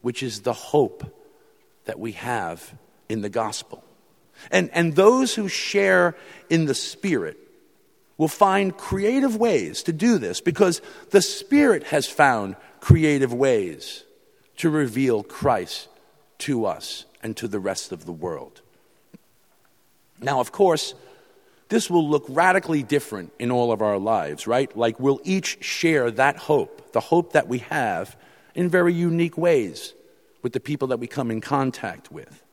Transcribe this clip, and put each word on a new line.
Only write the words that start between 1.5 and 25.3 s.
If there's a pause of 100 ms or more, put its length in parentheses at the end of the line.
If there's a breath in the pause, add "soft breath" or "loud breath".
that
we
have (360)
in
the
gospel. (720 loud breath)
And,
and
those
who
share (320 loud breath)
in
the
Spirit (800)
will
find
creative
ways
to
do
this,
because (300 loud breath)
the
Spirit
has
found (240 loud breath)
creative
ways (540)
to
reveal
Christ (500)
to
us (180)
and
to
the
rest
of
the
world. (1600)
Now,
of
course, (760 soft breath)
this
will
look
radically
different
in
all
of
our
lives,
right?
Like,
we'll
each